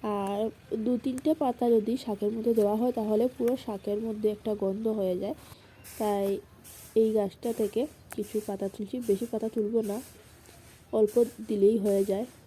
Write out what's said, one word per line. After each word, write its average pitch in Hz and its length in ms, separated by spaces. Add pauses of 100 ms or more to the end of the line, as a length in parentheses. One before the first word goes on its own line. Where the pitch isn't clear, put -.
(160)
আর 202 220 (460)
দু 247 80 (120)
তিনটে 262 280 (100)
পাতা 247 220 (120)
যদি 220 160 (120)
শাকের 208 320
মধ্যে 226 240
দেওয়া 208 200
হয় 247 180
তাহলে 214 260 (120)
পুরো 240 180 (100)
শাকের 208 420
মধ্যে 214 300
একটা 214 160 (100)
গন্ধ 196 220 (140)
হয়ে 185 240
যায়, 214 140 (640)
তাই 202 260 (760)
এই 220 60 (100)
গাছটা 202 320 (100)
থেকে 214 200 (340)
কিছু 208 220 (120)
পাতা 196 260
তুলছি। 208 220 (120)
বেশি 202 240
পাতা 220 220
তুলব 220 200 (160)
না, 202 60 (1040)
অল্প 214 160 (340)
দিলেই 214 360
হয়ে 196 260
যায় 202 160 (200)